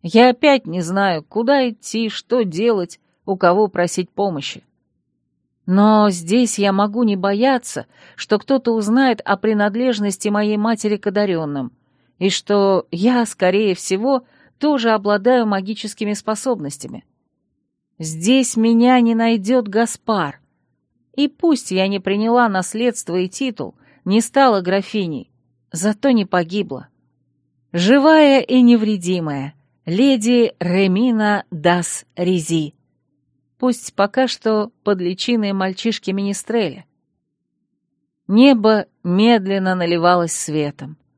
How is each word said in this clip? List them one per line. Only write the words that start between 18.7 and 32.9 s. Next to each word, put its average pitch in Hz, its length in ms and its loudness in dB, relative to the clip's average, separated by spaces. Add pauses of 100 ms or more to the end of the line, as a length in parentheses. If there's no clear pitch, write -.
не 233 140 2
найдет 226 540 0
Гаспар. 202 720 -4 (760)
И 285 140 0
пусть - 420 -2
я 190 180 0
не 196 100 -2
приняла 220 500 0
наследство 208 680 -4
и 185 120 -2
титул, 220 460 -8 (300)
не 202 160 2
стала 240 400 2
графиней, 185 680 -4 (420)
зато 208 380 -2
не 214 160 2
погибла. 175 640 -4 (840)
Живая 269 680 6
и 254 200 2
невредимая — 180 920 2 (320)
леди 233 760 2
Ремина 202 880 0
дас 175 540 -2 (120)
Ризи. 165 580 -2 (840)